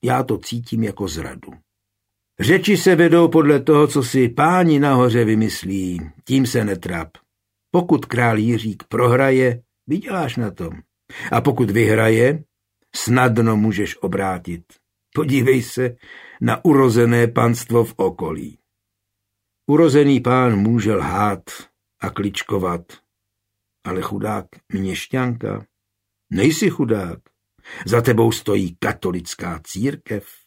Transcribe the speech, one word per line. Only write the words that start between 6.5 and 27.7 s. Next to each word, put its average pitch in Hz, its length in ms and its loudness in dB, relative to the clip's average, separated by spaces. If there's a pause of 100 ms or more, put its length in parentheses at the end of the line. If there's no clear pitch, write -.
netrap. 87 440 -6 (600)
Pokud 175 340 0
král 117 320 0
Jiřík 107 460 -2
prohraje, 127 800 2 (260)
vyděláš 170 480 -4
na 110 160 -4
tom. 82 220 -12 (580)
A 117 100 2
pokud 123 300 0
vyhraje, 113 720 2 (520)
snadno 117 600 2
můžeš 104 440 -2
obrátit. 92 640 -6 (500)
Podívej 131 500 0
se 123 320 -6 (460)
na 117 240 0
urozené 120 640 4
panstvo 117 560 0
v 113 140 -6
okolí. 80 640 -6 (1080)
Urozený 143 520 4
pán 123 360 2
může 107 380 0
lhát 92 500 -2 (560)
a 98 100 -8
kličkovat, 95 720 -6 (1000)
ale 92 180 -6
chudák 104 440 -6 (280)
měšťanka, 104 920 -6 (640)
nejsi 156 400 0
chudák, 101 500 -4 (680)